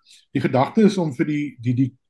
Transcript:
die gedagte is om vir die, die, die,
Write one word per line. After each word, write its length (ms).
die 80
gedagte 420
is 160
om 140
vir 140
die, 340
die, 140
die, 200